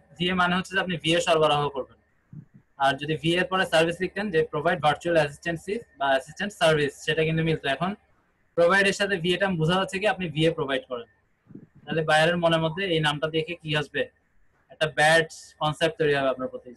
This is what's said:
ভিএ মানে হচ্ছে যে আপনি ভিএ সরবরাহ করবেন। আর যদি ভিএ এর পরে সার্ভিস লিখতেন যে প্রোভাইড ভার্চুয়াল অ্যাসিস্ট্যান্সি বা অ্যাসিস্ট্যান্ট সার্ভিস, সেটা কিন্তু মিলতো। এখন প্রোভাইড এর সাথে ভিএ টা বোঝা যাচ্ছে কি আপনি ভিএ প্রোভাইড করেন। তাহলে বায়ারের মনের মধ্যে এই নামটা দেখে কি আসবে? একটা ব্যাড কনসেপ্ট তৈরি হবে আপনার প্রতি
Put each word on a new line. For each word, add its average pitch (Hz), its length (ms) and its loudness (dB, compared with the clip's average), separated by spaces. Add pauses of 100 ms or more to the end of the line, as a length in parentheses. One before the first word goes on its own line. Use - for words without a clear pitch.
(180)
ভিএ 180 160 -2
মানে 180 220 2
হচ্ছে 185 200 -4
যে 190 40 0
আপনি 180 240 -4
ভিএ 165 180 2
সরবরাহ 156 480 2
করবেন। - 280 -8 (800)
আর 135 240 2
যদি 151 200 -4
ভিএ 165 180 0
এর 180 120 0
পরে 185 140 0
সার্ভিস 165 380 2
লিখতেন 196 300 -4
যে 160 60 4 (120)
প্রোভাইড 160 340 0
ভার্চুয়াল 165 320 0
অ্যাসিস্ট্যান্সি 160 580 -2 (240)
বা 139 80 0
অ্যাসিস্ট্যান্ট 139 460 -2
সার্ভিস, 151 380 2 (140)
সেটা 156 180 0
কিন্তু 160 200 0
মিলতো। 156 220 -2 (100)
এখন 185 160 -2 (640)
প্রোভাইড 185 320 4
এর 190 120 0
সাথে 202 240 0
ভিএ 180 140 0
টা 196 100 0 (140)
বোঝা 170 180 2
যাচ্ছে 190 200 -4
কি 208 80 -2
আপনি 185 180 -2 (100)
ভিএ 160 220 2
প্রোভাইড 135 320 -4
করেন। 120 180 -10 (760)
তাহলে 160 260 -4
বায়ারের 160 280 4
মনের 165 280 2
মধ্যে 160 180 -4 (100)
এই 160 140 2
নামটা 151 280 -2
দেখে 160 260 -2
কি 156 80 -10 (120)
আসবে? 135 200 -6 (720)
একটা 156 140 -2 (100)
ব্যাড 160 300 4 (320)
কনসেপ্ট 185 400 -2
তৈরি 147 160 2
হবে 135 180 2
আপনার 127 180 -6
প্রতি 127 260 -16